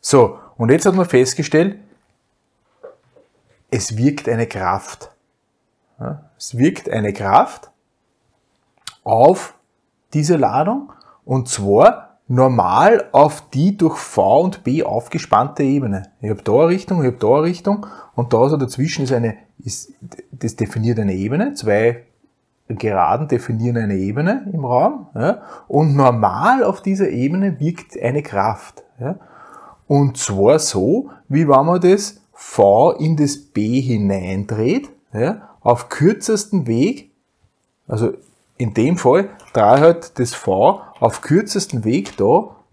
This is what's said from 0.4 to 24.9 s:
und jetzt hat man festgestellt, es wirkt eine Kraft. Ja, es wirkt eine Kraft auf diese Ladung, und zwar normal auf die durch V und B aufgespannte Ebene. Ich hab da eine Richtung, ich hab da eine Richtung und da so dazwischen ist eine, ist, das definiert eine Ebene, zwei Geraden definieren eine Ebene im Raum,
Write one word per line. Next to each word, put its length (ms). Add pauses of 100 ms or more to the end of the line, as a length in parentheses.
und 140
jetzt 140
hat 100
man 100
festgestellt, 720 (1900)
es 280
wirkt 300
eine 200
Kraft. 640 (880)
Ja, 380
es 200
wirkt 320
eine 240
Kraft 580 (1300)
auf 520 (580)
diese 240
Ladung, 540 (340)
und 220
zwar 580 (220)
normal 840
auf 400
die 260
durch 200
V 440
und 220
B 200
aufgespannte 800
Ebene. 480 (100)
Ich 80
hab 140
da 100
eine 160
Richtung, 340
ich 40
hab 120
da 80
eine 160
Richtung 420 (300)
und 180
da 160
so 80
dazwischen 460
ist 80
eine, 260 (260)
ist, 300 (380)
das 240
definiert 440
eine 140
Ebene, 400
zwei 500 (640)
Geraden 600
definieren 500
eine 180
Ebene 560
im 140
Raum, 480